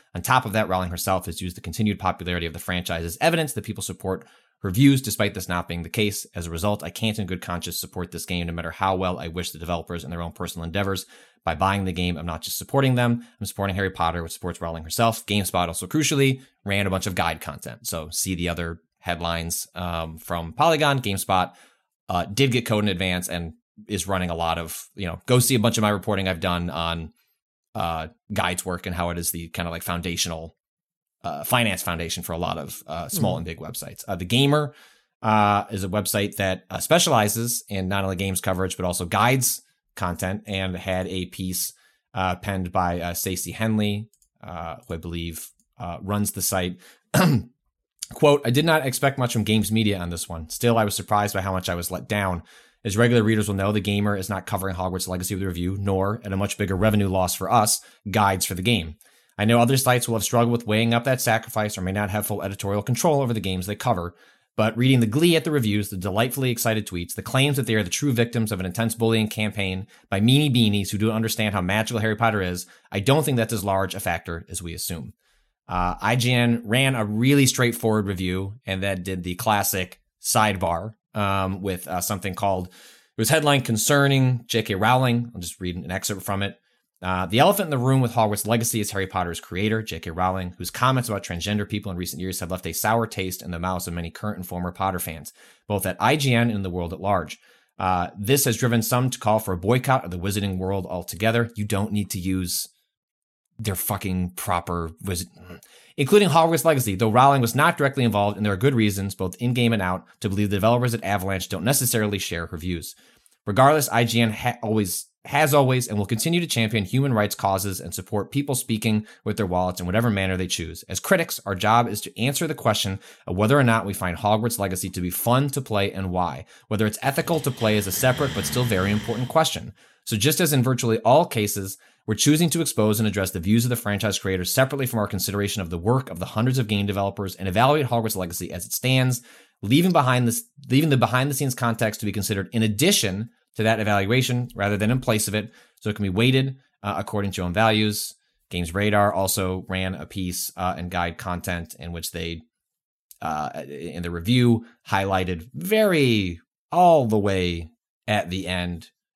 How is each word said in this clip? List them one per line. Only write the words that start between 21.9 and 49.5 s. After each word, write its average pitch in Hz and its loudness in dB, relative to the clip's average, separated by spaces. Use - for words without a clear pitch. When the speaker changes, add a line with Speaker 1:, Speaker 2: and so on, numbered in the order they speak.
Speaker 1:
uh, 87 0
did 123 2
get 120 0
code 104 2
in 104 2
advance 90 -2
and 85 -6
is 92 -4
running 92 0
a 85 -4
lot 82 0
of, - -10
you 98 -6
know, 85 -8
go 127 4
see 127 4
a 120 4
bunch 110 2
of 110 2
my 107 4
reporting 98 0
I've 90 -2
done 87 0
on, 82 -4
uh, 80 -4
guides 90 -2
work 90 -6
and 90 -4
how 87 -2
it 85 -4
is 85 -4
the 85 -8
kind 85 -6
of, 85 -6
like, 82 -8
foundational 85 -6
uh, 73 -6
finance 113 0
foundation 85 -6
for 85 -8
a 82 -4
lot 85 -4
of, - -12
uh, 80 -8
small 104 0
Speaker 2:
Hmm. 80 -2
Speaker 1:
and 85 -8
big 82 -10
websites. - -12
Uh, 98 -4
The 90 -6
Gamer, 143 2
uh, 104 4
is 98 -4
a 95 -4
website 101 0
that, 95 -2
uh, 92 -8
specializes 120 2
in 95 -4
not 98 0
only 95 -2
games 92 -2
coverage, 92 -2
but 92 -2
also 90 -2
guides 120 2
content, 92 -4
and 95 -4
had 92 -4
a 92 -6
piece, 92 -6
uh, 92 -2
penned 92 -4
by, 87 0
uh, 87 -4
Stacey 90 -6
Henley, 107 -2
uh, 82 -12
who 87 -8
I - -6
believe, 85 -8
uh, 87 -10
runs 101 -2
the 95 -8
site. 90 -2
<clears throat> - -2
Quote, 147 6
"I - 0
did 143 4
not 156 4
expect 135 0
much 123 0
from 110 0
Games 107 2